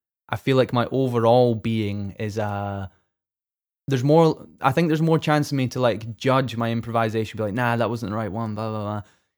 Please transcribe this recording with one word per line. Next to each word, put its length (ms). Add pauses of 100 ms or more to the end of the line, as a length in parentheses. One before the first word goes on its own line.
(300)
I 60
feel 200
like 160
my 140
overall 680
being 640
is, 200
uh, 480 (1000)
there's 160
more, 420 (160)
I 100
think 160
there's 140
more 160
chance 340
of 40
me 120
to, 120
like, 360
judge 400
my 140
improvisation, 640
be 60
like, 120
"Nah, 220
that 140
wasn't 200
the 60
right 160
one," 220
blah, 160
blah, 320 (360)